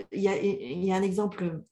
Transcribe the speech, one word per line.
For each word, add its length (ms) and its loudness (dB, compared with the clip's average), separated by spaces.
il 120 -4
y 60 6
a, 140 2
il 420 -2
y 60 2
a 60 2
un 60 2
exemple, 580 -2